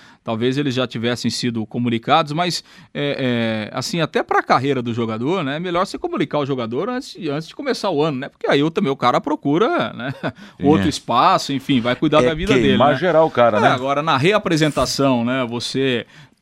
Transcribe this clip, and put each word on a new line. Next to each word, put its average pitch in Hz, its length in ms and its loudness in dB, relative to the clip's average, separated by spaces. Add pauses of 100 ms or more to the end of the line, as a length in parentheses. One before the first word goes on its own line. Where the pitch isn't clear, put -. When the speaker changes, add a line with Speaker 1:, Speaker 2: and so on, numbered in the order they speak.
(240)
Speaker 1:
Talvez 120 340 -2
eles 139 160 -2
já 127 140 -2
tivessem 117 420 -4
sido 117 340 -4
comunicados, 120 680 0
mas, 165 320 -4 (280)
é, 120 800 -2
é, - 80 -8
assim, 165 220 -4
até 160 240 -2
pra 392 180 0
carreira 135 400 0
do 117 100 -4
jogador, 120 520 -2
né? 139 100 -4
É 156 60 -8
melhor 180 260 -2
você - 100 -12
comunicar 202 440 -4
o 143 40 -2
jogador 131 440 -4
antes, - 280 -8 (140)
antes 156 160 -6
de - 80 -20
começar 240 360 -4
o 147 120 0
ano, 151 160 -2
né? 117 100 -10
Porque - 220 -6
aí 143 100 4
o, 151 80 2
também 165 220 0
o 135 60 -2
cara 127 240 2
procura, 226 720 0
né? 120 260 -8
<laughs> 151 160 -6 (260)
Speaker 2:
Sim. 175 60 0
Speaker 1:
Outro 160 220 4
espaço, 147 640 2
enfim, 135 280 0
vai 120 140 0
cuidar 151 300 2
Speaker 2:
É - 20 4
Speaker 1:
da 160 80 2
vida 139 200 0
dele, 131 160 4
Speaker 2:
queimar 139 240 4
Speaker 1:
né? - 40 -4
Speaker 2:
geral 160 300 4
o - 20 0
cara, 117 280 4
Speaker 1:
É, - 20 2
Speaker 2:
né? - 80 6
Speaker 1:
agora, 139 340 0
na 160 140 2
reapresentação, 147 1080 2
né? 127 240 -2
Você 120 560 -2 (380)